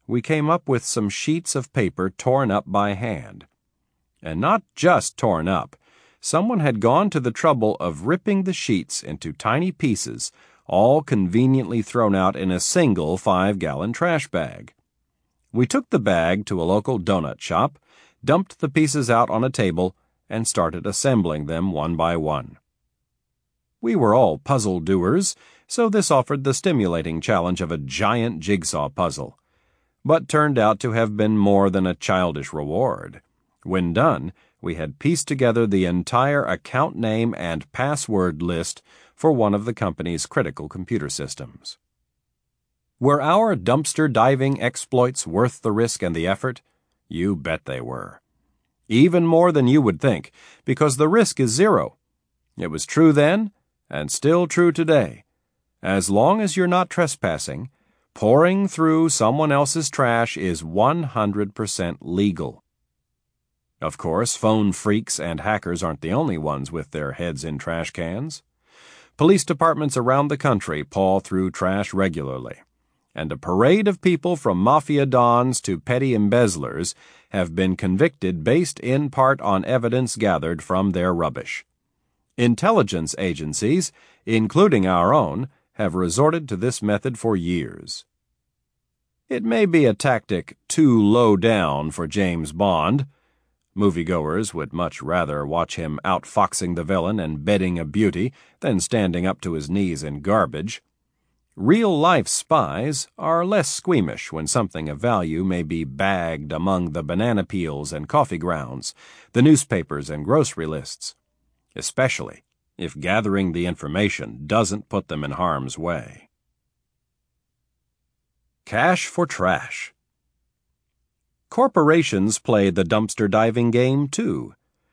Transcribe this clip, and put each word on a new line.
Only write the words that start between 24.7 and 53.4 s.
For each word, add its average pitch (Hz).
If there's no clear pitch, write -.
doers, 95
so 233
this 208
offered 139
the 135
stimulating 85
challenge 90
of 85
a 82
giant 98
jigsaw 82
puzzle, 71
but 151
turned 151
out 107
to 120
have 110
been 107
more 101
than 92
a 90
childish 85
reward. 76
When 87
done, 95
we 85
had 78
pieced 156
together 120
the 95
entire 123
account -
name 113
and 82
password 101
list 87
for 156
one 110
of 104
the 117
company's 85
critical 76
computer 92
systems. -
Were 143
our 185
dumpster 135
diving 131
exploits 127
worth 104
the 110
risk 113
and 87
the 82
effort? 120
You 92
bet 80
they 65
were. 58
Even 165
more 165
than 147
you 143
would 98
think, 101
because 139
the 151
risk 214
is 127
zero. 131
It 90
was 78
true 160
then, 180